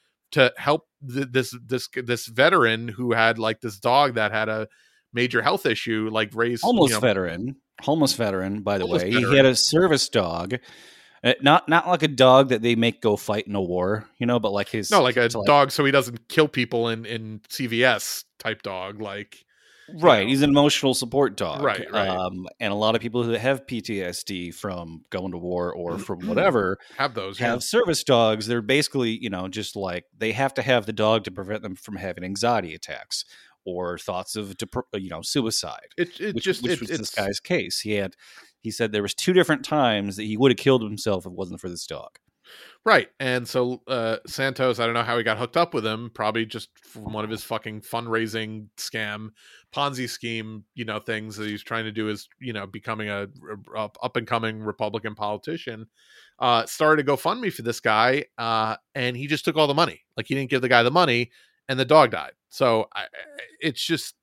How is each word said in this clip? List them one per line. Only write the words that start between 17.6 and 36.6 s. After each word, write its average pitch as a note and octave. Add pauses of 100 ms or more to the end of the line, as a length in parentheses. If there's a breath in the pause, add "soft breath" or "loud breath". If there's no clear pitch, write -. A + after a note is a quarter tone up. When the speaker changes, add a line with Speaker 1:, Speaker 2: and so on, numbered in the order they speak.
Speaker 1:
V A#2
S - (140)
type A2
dog, G2
like, G#2 (440 soft breath)
you D#3
Speaker 2:
Right, B2
Speaker 1:
know. A2
Speaker 2:
he's C3+
an D3
emotional C#3+
support B2
dog. F2
Speaker 1:
Right, G#2+
right. G2+
Speaker 2:
Um, F#2 (100)
and G#2
a G2+
lot A2
of A2+
people A#2
who A#2
have C3
P A#2
T G2
S F2+
D F2
from E2+
going F#2
to F2+
war F2
or E2+
Speaker 1:
<clears throat> -
Speaker 2:
from F2+
whatever A#2 (200 loud breath)
Speaker 1:
Have C3+
those, G2
Speaker 2:
have A#2+
Speaker 1:
yeah. -
Speaker 2:
service G#3
dogs. A2
They're A#2+
basically, C3
you A2
know, F#2
just, G2
like, F#2 (120)
they A2
have C3+
to B2+
have A#2
the A2
dog G#2+
to G2+
prevent G2
them F#2+
from G2+
having F2+
anxiety G2+
attacks - (400 soft breath)
or F2
thoughts F#2
of G2
dep-, - (200)
you G2
know, E2
suicide. - (100)
Speaker 1:
It, F3
it G3+
Speaker 2:
Which, A3
Speaker 1:
just, F#3+